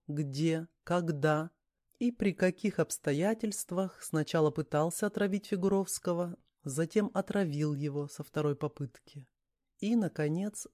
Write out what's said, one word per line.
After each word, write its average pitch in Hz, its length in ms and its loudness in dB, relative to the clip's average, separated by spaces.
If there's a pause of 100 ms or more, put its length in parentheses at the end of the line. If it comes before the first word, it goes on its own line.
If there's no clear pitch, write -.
где, 156 600 -2 (160)
когда 160 680 2 (480)
и 240 140 2
при 208 200 2
каких 185 460 0
обстоятельствах 185 1200 -2
сначала 156 480 2
пытался 156 560 0
отравить 202 400 0
Фигуровского, 185 880 0 (280)
затем 160 500 0
отравил 156 600 0
его 143 340 -4
со - 140 -12
второй 147 320 0
попытки. 139 720 -8 (520)
И, 220 180 2
наконец, 180 760 0